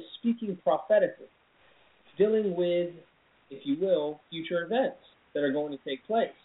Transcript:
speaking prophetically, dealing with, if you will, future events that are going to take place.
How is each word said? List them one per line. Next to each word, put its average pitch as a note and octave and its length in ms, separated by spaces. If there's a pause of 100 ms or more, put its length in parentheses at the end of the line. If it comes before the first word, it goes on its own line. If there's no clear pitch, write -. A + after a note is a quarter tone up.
(200)
speaking A3+ 440
prophetically, - 640 (880)
dealing G#3 380
with, F3 340 (600)
if C3+ 140
you C#3+ 140
will, D3+ 400 (100)
future E3 340
events A3 340 (380)
that D3 80
are C#3+ 80
going D3 200
to C3+ 160
take C3+ 200
place. A3 220 (160)